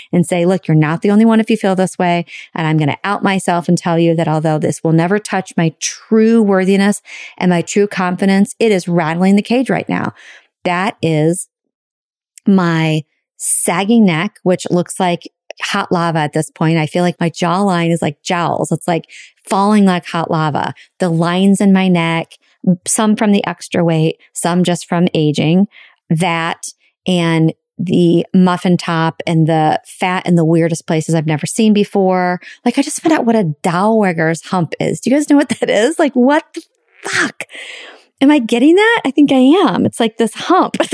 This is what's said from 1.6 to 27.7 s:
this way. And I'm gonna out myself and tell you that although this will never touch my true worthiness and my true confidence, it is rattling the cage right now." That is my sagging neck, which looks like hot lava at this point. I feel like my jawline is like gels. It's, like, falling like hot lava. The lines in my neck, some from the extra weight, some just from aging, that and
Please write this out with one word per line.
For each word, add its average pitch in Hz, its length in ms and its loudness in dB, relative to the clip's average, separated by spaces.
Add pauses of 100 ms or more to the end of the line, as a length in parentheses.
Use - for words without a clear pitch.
this 185 200 -2
way. 175 300 -2 (260)
And 160 140 -4
I'm 156 100 0
gonna 151 280 0
out 202 180 -4
myself 190 460 -2
and 180 100 2
tell 170 220 -2
you 170 160 2
that 165 100 -2
although 156 320 0
this - 240 -4
will 165 100 0
never 175 280 2
touch - 360 -6
my 165 220 0
true 220 640 0
worthiness 196 600 2 (360)
and 180 120 0
my 170 120 0
true 202 240 0
confidence, 196 720 0
it 220 140 2
is 185 160 -2
rattling 175 480 2
the 208 60 2
cage 240 280 -2
right - 180 -2
now." - 240 -4 (520)
That 180 360 -2
is 160 480 0 (1000)
my 160 560 0 (320)
sagging 202 680 0
neck, 175 380 -2
which 180 280 0
looks - 280 -2
like 175 320 -4 (300)
hot - 320 -6
lava 170 260 -2
at 151 140 -2
this 156 180 -4
point. 165 280 0
I 156 80 0
feel 175 160 -4
like 175 180 -2
my 170 100 -2
jawline 175 600 -2
is 170 120 -2
like 151 200 -6
gels. 165 500 -2
It's, - 160 -6
like, 165 220 -4 (340)
falling 202 400 2
like 180 220 0
hot - 240 -6
lava. 156 440 -2 (240)
The 185 100 -2
lines 175 520 0
in 196 120 4
my 190 160 2
neck, 165 460 -2 (520)
some 214 300 0
from 214 160 0
the 202 140 0
extra 175 380 -4
weight, 160 360 0 (120)
some 180 320 0
just 175 240 -4
from 175 260 -2
aging, 156 520 2 (440)
that 165 560 -2 (400)
and 165 460 0 (300)